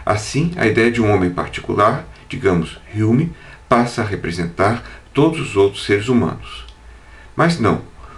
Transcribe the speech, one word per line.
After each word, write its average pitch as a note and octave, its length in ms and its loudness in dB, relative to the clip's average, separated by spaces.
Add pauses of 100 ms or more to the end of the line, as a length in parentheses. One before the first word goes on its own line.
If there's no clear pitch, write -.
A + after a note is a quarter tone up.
Assim, D3 500 -2
a A2+ 120 0
ideia A2+ 240 4
de A#2 100 0
um G#2 100 2
homem F#2 180 2
particular, G2+ 800 -2 (220)
digamos, - 500 0 (160)
Hume, A#2 380 2 (340)
passa A#2+ 340 0
a G#2 40 -2
representar F2+ 800 -2 (300)
todos D#3 260 4
os G2+ 180 -4
outros G2 280 2
seres G#2 220 0
humanos. - 580 -2 (680)
Mas E3 240 2
não. G2+ 220 2 (360)